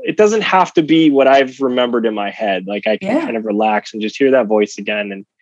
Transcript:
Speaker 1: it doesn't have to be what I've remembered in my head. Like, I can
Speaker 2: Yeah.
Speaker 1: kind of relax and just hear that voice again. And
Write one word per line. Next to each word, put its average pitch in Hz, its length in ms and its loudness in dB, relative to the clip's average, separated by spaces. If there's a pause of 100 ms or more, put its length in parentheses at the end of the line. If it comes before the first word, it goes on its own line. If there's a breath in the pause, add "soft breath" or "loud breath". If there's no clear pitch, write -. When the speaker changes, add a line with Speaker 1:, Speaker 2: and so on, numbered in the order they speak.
Speaker 1:
it 151 140 -4
doesn't 214 240 2
have 185 320 0
to 175 100 2
be 160 280 4
what 135 160 4
I've 135 340 2
remembered 123 440 0
in 110 80 0
my 101 160 -6
head. 98 380 -4
Like, 101 200 -6
I 107 100 0
can 214 180 -4
Speaker 2:
Yeah. 320 100 0
Speaker 1:
kind 117 120 -6
of 110 80 -6
relax 107 480 -2
and 107 80 -8
just 107 160 -6
hear 135 140 2
that 123 160 2
voice 107 300 0
again. 104 360 -6
And 98 120 -14 (160)